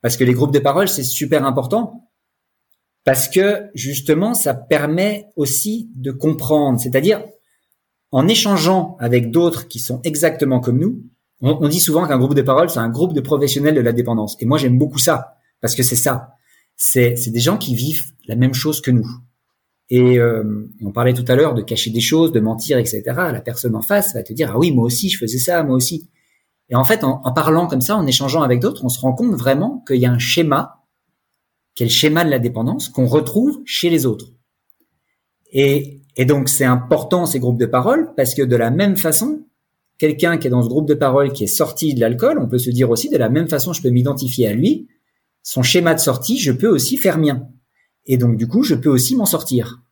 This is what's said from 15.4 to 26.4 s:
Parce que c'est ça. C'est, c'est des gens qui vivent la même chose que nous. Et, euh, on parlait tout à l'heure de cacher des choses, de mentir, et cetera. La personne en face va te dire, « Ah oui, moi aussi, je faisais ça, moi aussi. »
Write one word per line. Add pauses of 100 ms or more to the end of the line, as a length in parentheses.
Parce
que
c'est
ça. (460)
C'est,
c'est
des
gens
qui
vivent (120)
la
même
chose
que
nous. (840)
Et,
euh, (120)
on
parlait
tout
à
l'heure
de
cacher
des
choses,
de
mentir,
et
cetera.
La
personne
en
face
va
te
dire, «
Ah
oui,
moi
aussi,
je
faisais
ça,
moi
aussi. » (640)